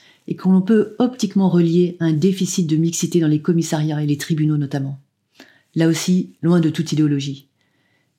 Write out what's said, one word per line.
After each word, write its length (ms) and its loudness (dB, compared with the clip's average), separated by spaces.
et 100 -8
que 100 -4
l'on 140 4
peut 380 2
optiquement 500 0
relier 520 2
à 40 -2
un 80 2
déficit 540 0
de 100 0
mixité 440 0
dans 80 2
les 120 2
commissariats 640 -2
et 40 -2
les 120 -2
tribunaux 400 -2
notamment. 420 -6
Là 140 2
aussi, 540 0
loin 180 4
de 80 2
toute 240 -4
idéologie. 560 -2